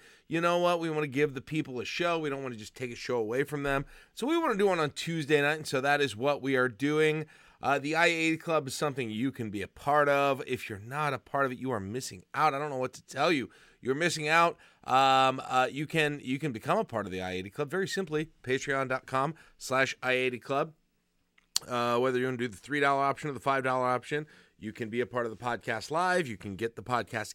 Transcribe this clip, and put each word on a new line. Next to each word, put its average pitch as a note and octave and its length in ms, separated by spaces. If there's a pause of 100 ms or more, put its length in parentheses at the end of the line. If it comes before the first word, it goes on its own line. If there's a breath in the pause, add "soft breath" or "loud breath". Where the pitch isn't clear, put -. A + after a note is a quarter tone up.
(280 loud breath)
"You E3 140
know F3 160
what? F3 220
We E3 100
wanna D3+ 160
give C#3+ 300
the C3 60
people C#3 380
a G#2 60
show. E3+ 320
We D3+ 140
don't C#3 100
wanna B2+ 140
just G#2+ 180
take B2 180
a A#2 40
show B2 220
away A#2 260
from C#3+ 180
them." C#3 240 (300 loud breath)
So A3 100
we D#4+ 100
wanna D#4+ 220
do G#3 80
one F3+ 140
on D3 100
Tuesday D#3 540
night. D3+ 140
And D3+ 100
so C3+ 120
that C#3+ 220
is B2 140
what C3+ 260
we C3+ 140
are B2+ 120
doing. D3+ 600 (340 loud breath)
Uh, C#3 160
the C#3+ 180
I E3+ 120
eighty D#3+ 300
Club D#3 300
is B2 60
something C3 380
you A#2+ 200
can A2 200
be G2 100
a F2 60
part D3 420
of. C#3 380
If B2 240
you're G2 80
not C#3 340
a A#2+ 60
part C#3 260
of B2+ 60
it, B2 80
you B2+ 100
are A#2 100
missing G2 440 (100)
out. C#3+ 220
I - 20
don't D3 140
know C3 60
what B2+ 160
to - 120
tell D3 260
you. B2+ 200 (280 soft breath)
You're B2 140
missing D#3 340
out. E3+ 300 (280 soft breath)
Um, C3 600
uh, B2+ 260
you C#3+ 140
can, D3 380
you B2+ 160
can C#3+ 120
become C#3 280
a A3+ 40
part G#2+ 220
of F#2 60
the F#2 100
I F#2 120
eighty F#2+ 180
Club D3 180
very F3+ 180
simply, D#3 440 (100)
patreon C3+ 460
dot C3 180
com C3+ 300 (240 soft breath)
slash C3 420
I B2+ 120
eighty B2+ 260
club. D3+ 340 (960)
Uh, A#2+ 280
whether B2+ 220
you B2+ 60
wanna C3 120
do A#2+ 120
the F#2+ 80
three C#3+ 240
dollar C#3 200
option C#3 280
or C#3 40
the A#2+ 60
five C3+ 240
dollar B2+ 240
option, D3 400 (320 soft breath)
you G#2 140
can A2+ 160
be A#2 100
a A#2+ 60
part A#2+ 200
of A2 60
the G#2 120
podcast A#2 460
live. F3+ 380
You A2+ 100
can G2 200
get A2+ 180
the G#2+ 80
podcast A2+ 500